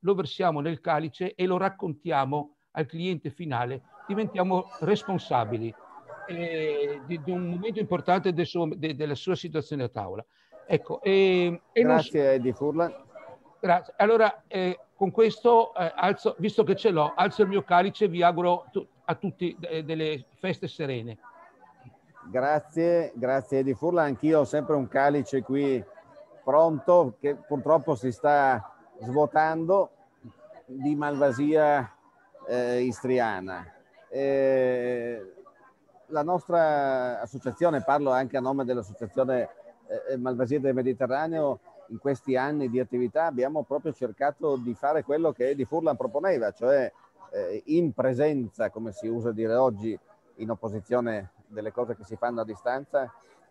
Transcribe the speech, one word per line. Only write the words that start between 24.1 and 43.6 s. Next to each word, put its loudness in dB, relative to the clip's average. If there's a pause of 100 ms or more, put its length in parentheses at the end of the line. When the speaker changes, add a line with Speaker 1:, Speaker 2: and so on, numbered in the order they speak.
Speaker 2:
ho 2
sempre -2
un -2
calice 2
qui 0 (640)
pronto, 4
che -2
purtroppo 0
si -2
sta 2 (260)
svuotando, 2 (760)
di -4
Malvasia, 2 (560)
eh, -2
istriana. -2 (440)
Eh, 0 (720)
la -2
nostra 0
associazione, -2
parlo 2
anche 0
a 0
nome -2
dell'associazione, -2 (600)
eh, -4
Malvasia -2
del 0
Mediterraneo, -2 (280)
in -18
questi -2
anni -2
di 0
attività -2
abbiamo -2